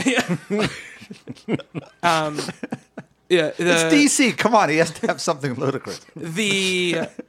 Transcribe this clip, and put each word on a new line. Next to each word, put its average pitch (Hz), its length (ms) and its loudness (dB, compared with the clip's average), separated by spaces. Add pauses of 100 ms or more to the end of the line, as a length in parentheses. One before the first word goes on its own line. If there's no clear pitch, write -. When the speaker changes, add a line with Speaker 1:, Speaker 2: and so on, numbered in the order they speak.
Speaker 1:
<laughs> - 40 -6
Yeah. 233 320 0 (1700)
Um, 156 340 0 (920)
yeah, 165 280 2
Speaker 2:
It's 170 260 2
Speaker 1:
the 165 60 0
Speaker 2:
D 285 180 6
C. 254 240 2
Come 214 240 2
on, 190 140 6
he 151 80 2
has 160 140 2
to - 160 -4
have 170 140 -2
something 143 320 -2
ludicrous. 127 480 -4 (140)
Speaker 1:
the, 180 920 0 (220)